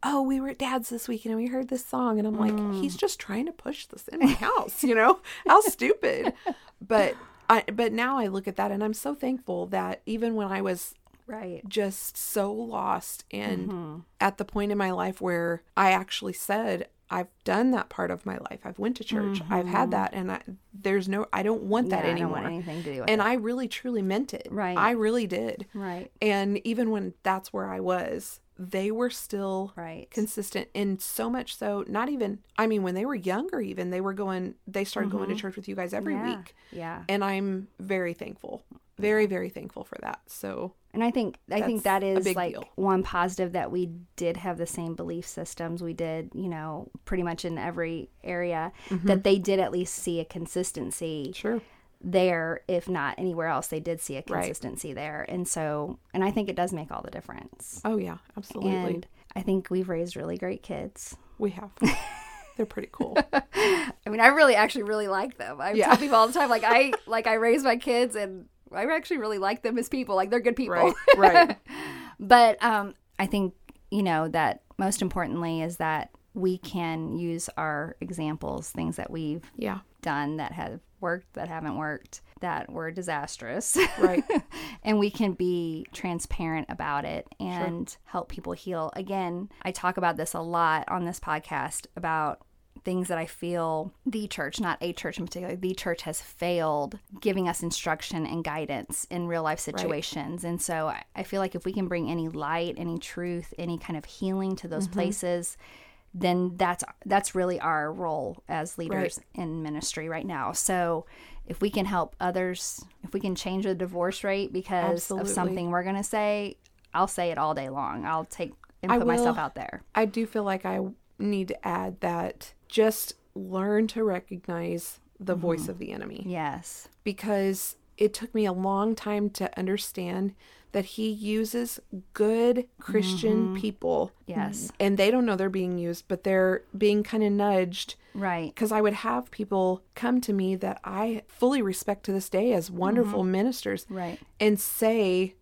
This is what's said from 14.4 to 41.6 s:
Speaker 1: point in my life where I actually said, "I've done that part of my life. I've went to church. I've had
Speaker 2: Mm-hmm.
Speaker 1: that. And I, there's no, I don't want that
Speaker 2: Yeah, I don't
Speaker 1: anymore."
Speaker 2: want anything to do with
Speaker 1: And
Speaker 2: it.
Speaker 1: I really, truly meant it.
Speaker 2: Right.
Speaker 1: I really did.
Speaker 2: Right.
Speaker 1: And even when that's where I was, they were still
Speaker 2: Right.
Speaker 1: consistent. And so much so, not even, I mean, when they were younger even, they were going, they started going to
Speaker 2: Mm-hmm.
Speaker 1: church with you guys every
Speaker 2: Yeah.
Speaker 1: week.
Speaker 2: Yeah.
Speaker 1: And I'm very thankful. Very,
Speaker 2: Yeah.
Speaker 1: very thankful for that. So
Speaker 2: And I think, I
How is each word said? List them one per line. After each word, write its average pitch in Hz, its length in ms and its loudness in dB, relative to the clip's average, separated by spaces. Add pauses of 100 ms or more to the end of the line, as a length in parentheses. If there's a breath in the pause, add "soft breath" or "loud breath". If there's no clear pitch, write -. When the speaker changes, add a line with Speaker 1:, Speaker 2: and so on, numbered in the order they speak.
Speaker 1:
point 202 260 -2
in 202 60 0
my 190 140 2
life 185 320 -2
where 170 400 0 (160)
I 190 140 8
actually 185 420 0
said, 208 540 -2 (200)
"I've 185 200 -2 (160)
done 214 260 4
that - 180 2
part 180 220 -2
of 180 160 -6
my 185 100 -4 (140)
life. - 140 -12
I've 190 140 -10
went 226 200 -2
to 220 60 -12
church. 202 440 0
I've 180 180 2
had 180 180 2
Speaker 2:
Mm-hmm. 233 80 2
Speaker 1:
that. 190 200 0
And 185 200 -4
I, - 100 -6 (320)
there's 196 340 0
no, 202 240 0
I 190 100 2
don't 214 200 0
want 214 280 2
that 185 140 2
Speaker 2:
Yeah, 170 60 2
I - 20 4
don't 170 80 0
Speaker 1:
anymore." 170 120 0 (100)
Speaker 2:
want - 40 -4
anything 170 360 -6
to 151 120 -6
do 131 60 -4
with 123 100 -2
Speaker 1:
And 214 120 4
Speaker 2:
it. - 20 4
Speaker 1:
I 233 100 2
really, 240 340 -2
truly 233 340 -4
meant 202 320 0
it. - 160 -10
Speaker 2:
Right. 185 260 -2
Speaker 1:
I 196 140 4
really 226 360 2
did. 196 460 -4
Speaker 2:
Right. 185 380 -8 (100)
Speaker 1:
And 202 460 2
even 226 240 2
when 190 320 -2
that's 190 320 0
where 196 160 -4
I 190 100 -6
was, 180 600 -2 (160)
they 190 360 -2
were 240 180 0
still 196 640 -4
Speaker 2:
Right. 165 380 -12
Speaker 1:
consistent. 208 640 -4
And 196 260 0
so - 260 -4
much - 280 -4
so, 202 320 -2
not 226 220 -2
even, 208 280 -2 (180)
I 220 120 4
mean, 208 160 2
when 180 100 0
they 196 120 -2
were 277 100 -2
younger 226 440 -2
even, 185 300 -4
they 185 100 -2
were 196 120 -2
going, 190 420 -4 (140)
they 196 160 -2
started 202 260 -2
going 190 200 -2
to 190 40 -2
Speaker 2:
Mm-hmm. 214 60 -6
Speaker 1:
church 190 160 -8
with 196 120 -12
you 196 60 -6
guys 180 200 -6
every 202 200 -2
Speaker 2:
Yeah. 226 220 -2
Speaker 1:
week. 180 180 -16 (160 soft breath)
Speaker 2:
Yeah. 170 380 -10
Speaker 1:
And 196 160 0
I'm 196 420 -2 (140)
very 185 320 -2
thankful. - 500 -12 (340)
Very, 214 280 2
Speaker 2:
Yeah. 202 60 4
Speaker 1:
very 180 180 -2
thankful - 340 -12
for - 200 -14
that. - 260 -8
So - 460 -8 (180)
Speaker 2:
And 220 100 -2
I 233 80 2
think, 226 280 -2 (120)
I 208 120 0